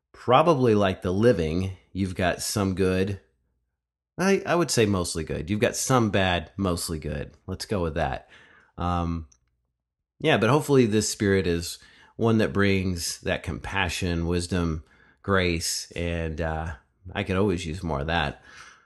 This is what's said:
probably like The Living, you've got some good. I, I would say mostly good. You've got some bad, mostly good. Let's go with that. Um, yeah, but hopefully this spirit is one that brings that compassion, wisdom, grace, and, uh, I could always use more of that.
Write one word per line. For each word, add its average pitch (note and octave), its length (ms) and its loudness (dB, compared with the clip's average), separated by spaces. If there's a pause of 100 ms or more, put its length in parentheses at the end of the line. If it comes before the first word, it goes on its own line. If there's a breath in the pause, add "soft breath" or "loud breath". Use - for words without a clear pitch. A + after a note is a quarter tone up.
(120)
probably C3 640 4
like F#2+ 280 2
The F2+ 100 0
Living, F#2+ 640 2 (160)
you've F#2 240 -4
got F2 260 0
some G2 320 0
good. F#2+ 460 0 (1000)
I, F#3+ 260 2
I D#3+ 120 0
would E3+ 160 0
say A2+ 140 4
mostly F2+ 360 0
good. D2 280 -6
You've G#2 100 -2
got A2+ 160 2
some A#2 340 2
bad, F#2 460 0
mostly F2 420 -2
good. D2 320 -8 (160)
Let's F#2 200 -10
go G2+ 140 -4
with E2 140 -2
that. D2 340 -4 (480 loud breath)
Um, E2+ 520 -2 (880)
yeah, D3 180 2
but A2 140 4
hopefully C#3+ 360 4
this G#2+ 220 0
spirit F#2+ 380 2
is E2+ 320 -2 (380 loud breath)
one A2 220 2
that F2+ 140 0
brings F#2+ 720 0
that F2 200 -2
compassion, F2 840 -2
wisdom, E2+ 580 -2 (380 soft breath)
grace, F2+ 760 0
and, E2 440 -4
uh, D#2+ 320 -4 (400)
I F#2+ 120 -4
could F#2 120 -2
always F2+ 300 0
use E2+ 160 -8
more D#2 180 -2
of D2 60 -6
that. D#2+ 360 -2 (440 loud breath)